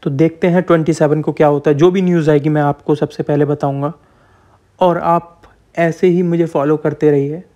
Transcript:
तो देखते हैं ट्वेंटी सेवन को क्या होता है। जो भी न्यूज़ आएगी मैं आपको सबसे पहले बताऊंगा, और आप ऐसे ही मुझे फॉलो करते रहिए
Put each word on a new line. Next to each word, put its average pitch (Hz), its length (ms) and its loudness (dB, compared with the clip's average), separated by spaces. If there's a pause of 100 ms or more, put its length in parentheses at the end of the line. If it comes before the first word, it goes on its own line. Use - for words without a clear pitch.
तो 160 80 -4
देखते 160 360 -2
हैं 175 160 2
ट्वेंटी 165 300 0
सेवन 156 300 0
को - 100 -4
क्या 156 140 2
होता 147 240 0
है। 147 60 2
जो 170 140 4
भी 190 120 -2
न्यूज़ 170 280 0
आएगी 147 180 2
मैं 151 140 0
आपको 143 320 -2
सबसे 147 280 -6
पहले 147 220 0
बताऊंगा, 143 480 -4 (880)
और 175 180 2
आप 170 440 -2 (320)
ऐसे 170 320 -2
ही 180 160 2
मुझे 170 240 0
फॉलो 151 300 -2
करते 151 340 -2
रहिए 147 320 -2 (140)